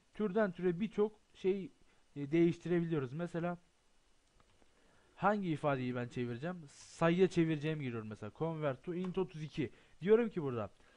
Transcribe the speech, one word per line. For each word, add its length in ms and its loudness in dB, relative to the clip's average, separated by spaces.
türden 380 2
türe 280 -2
birçok 400 0
şey, 380 -2
e, 160 -6
değiştirebiliyoruz. 800 2
Mesela 440 -4
hangi 360 2
ifadeyi 440 0
ben 120 -4
çevireceğim? 600 -6
Sayıya 580 2
çevireceğim 540 0
giriyorum 260 -6
mesela. 280 -10
Convert 480 -4
to 120 -6
int 220 -4
otuz 260 -4
iki. 280 -4
Diyorum 280 4
ki 120 -6
burada 280 -4